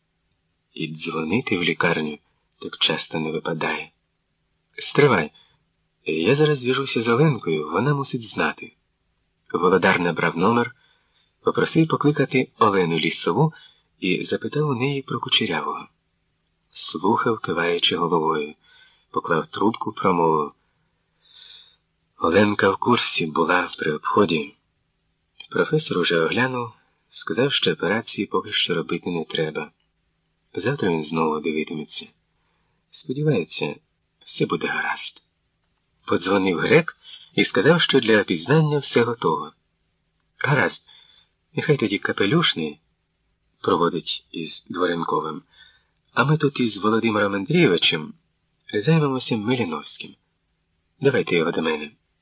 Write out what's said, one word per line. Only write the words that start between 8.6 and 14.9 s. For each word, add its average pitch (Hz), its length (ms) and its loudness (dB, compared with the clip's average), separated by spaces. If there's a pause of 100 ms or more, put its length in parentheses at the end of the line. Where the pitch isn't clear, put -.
Володар 90 480 4
набрав 82 360 0
номер, 117 380 2 (680)
попросив - 460 2
покликати 135 680 0
Олену 87 400 4
Лісову 87 540 0 (480)
і 90 240 -2
запитав 131 440 -4
у 139 60 -2
неї 135 280 -4